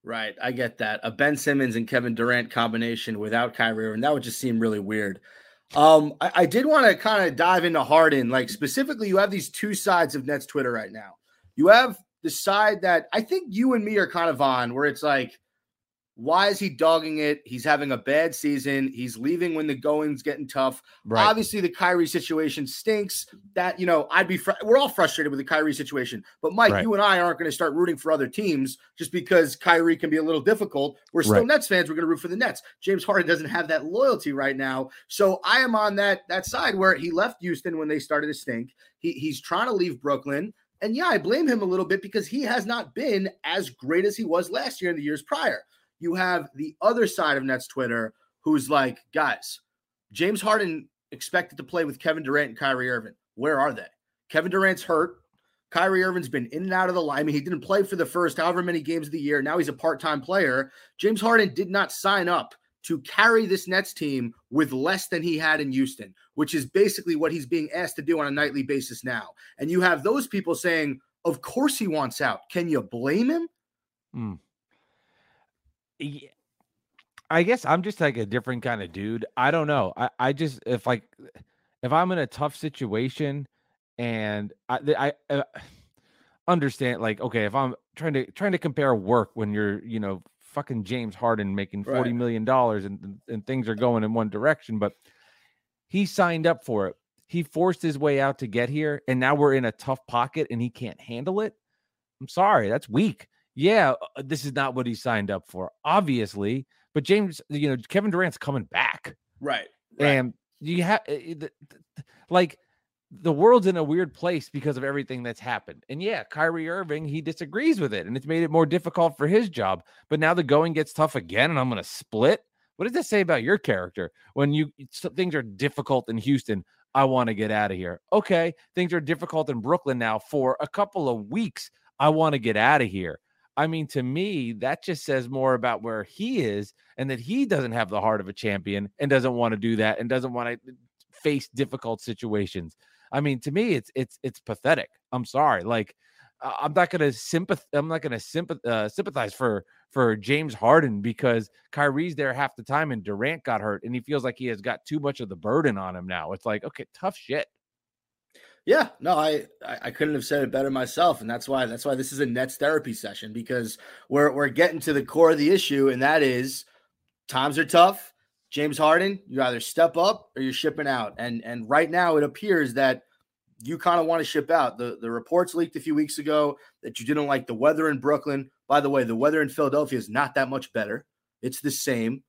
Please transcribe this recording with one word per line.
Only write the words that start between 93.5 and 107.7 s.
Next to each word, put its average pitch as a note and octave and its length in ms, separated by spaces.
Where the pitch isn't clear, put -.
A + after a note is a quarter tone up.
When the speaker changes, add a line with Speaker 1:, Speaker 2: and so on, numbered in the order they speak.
Speaker 2:
are A2 80
going A#2 280
in A2 100
one A2+ 160
direction, A2+ 500
but G#2 140
he G3 180
signed E3+ 420
up E3+ 160
for G#2 240
it. - 80
He E3+ 160
forced E3+ 380
his D#3 160
way C#3 240
out C#3 180
to B2+ 80
get A#2+ 220
here, D3+ 380
and B2+ 120
now C3 160
we're C#3+ 200
in B2+ 100
a A2 80
tough - 340
pocket C3 420
and A#2 120
he B2 80
can't - 320
handle D3+ 400
it. A3 120
I'm C3+ 80
sorry, F3 400
that's B2+ 180
weak. D3+ 400
Yeah, E3 400
uh, C#3 80
this C3+ 220
is C#3 80
not C3+ 220
what B2+ 120
he A#2 80
signed G#2 340
up F#2+ 180
for, F#2 240
obviously, C3 840
but D3 100
James, G3 460
you D3 200
know, C3 80